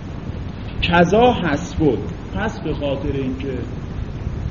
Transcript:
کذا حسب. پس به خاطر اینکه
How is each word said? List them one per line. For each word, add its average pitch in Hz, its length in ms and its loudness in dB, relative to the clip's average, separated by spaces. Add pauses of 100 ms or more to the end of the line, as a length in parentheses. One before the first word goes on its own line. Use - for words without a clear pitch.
(840)
کذا 180 500 6
حسب. 156 680 2 (360)
پس 196 260 -4
به 151 140 -4
خاطر 139 380 -2
اینکه 131 460 -2 (920)